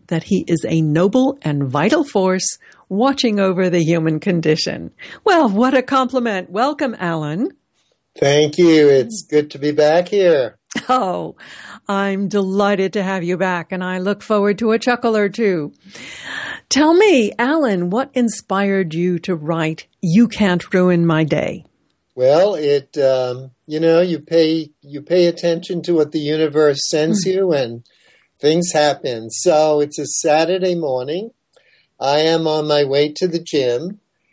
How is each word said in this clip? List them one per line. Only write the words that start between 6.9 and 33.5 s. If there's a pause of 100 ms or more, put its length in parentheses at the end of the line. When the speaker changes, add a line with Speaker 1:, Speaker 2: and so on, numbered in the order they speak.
Speaker 1:
Alan. (640)
Speaker 2:
Thank
you.
It's
good
to
be
back
here. (300)
Speaker 1:
Oh, (540)
I'm
delighted
to
have
you
back,
and
I
look
forward
to
a
chuckle
or
two. (960)
Tell
me,
Alan,
what
inspired
you
to
write (120)
You
Can't
Ruin
My
Day? (500)
Speaker 2:
Well,
it,
um, (160)
you
know,
you
pay, (120)
you
pay
attention
to
what
the
universe (100)
sends
Speaker 1:
Mm.
Speaker 2:
you,
and (560)
things
happen.
So
it's
a
Saturday
morning. (640)
I
am
on
my
way
to
the
gym, (320)